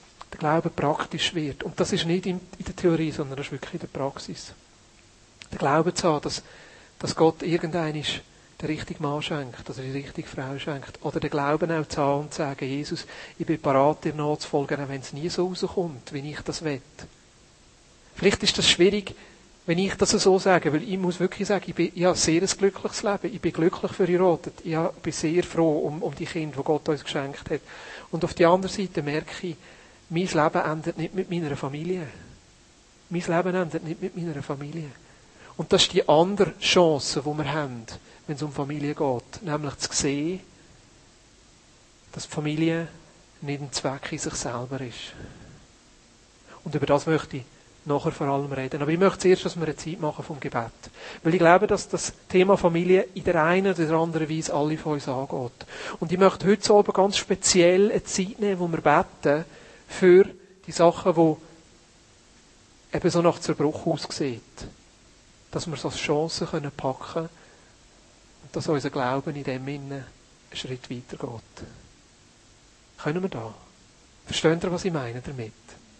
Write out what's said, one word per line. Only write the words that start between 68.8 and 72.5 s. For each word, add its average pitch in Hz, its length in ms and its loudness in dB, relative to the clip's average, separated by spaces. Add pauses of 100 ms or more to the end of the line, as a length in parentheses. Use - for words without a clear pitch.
Glauben 139 440 -2
in 143 100 -8
dem 131 220 -6
Innen 139 260 -10
einen 135 120 -10 (480)
Schritt - 380 -10
weiter 123 260 -12
geht. - 500 -12 (1400)